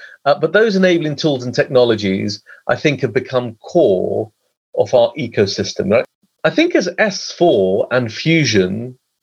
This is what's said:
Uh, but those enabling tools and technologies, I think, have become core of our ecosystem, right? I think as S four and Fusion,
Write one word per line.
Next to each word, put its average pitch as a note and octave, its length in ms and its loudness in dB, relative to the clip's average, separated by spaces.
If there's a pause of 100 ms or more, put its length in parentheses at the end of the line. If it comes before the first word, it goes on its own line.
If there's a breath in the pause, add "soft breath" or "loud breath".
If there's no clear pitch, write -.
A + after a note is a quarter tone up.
(240 loud breath)
Uh, C#3+ 140 2
but D#3 140 -2
those G#3 240 2
enabling E3+ 400 2
tools C#3 280 -2
and B2+ 80 -6
technologies, G#2+ 880 0 (280 loud breath)
I B2 80 0
think, C3+ 240 -2
have A#2+ 120 -4
become B2 440 -4
core G#2+ 760 0 (460)
of A2 180 -2
our A#2 200 4
ecosystem, G2+ 760 -2
right? A#2 140 2 (400)
I - 60 2
think F4 260 0
as A3+ 120 -2 (100)
S - 340 -4
four G#2+ 580 2
and A#2+ 220 -2
Fusion, A#2+ 840 0 (260)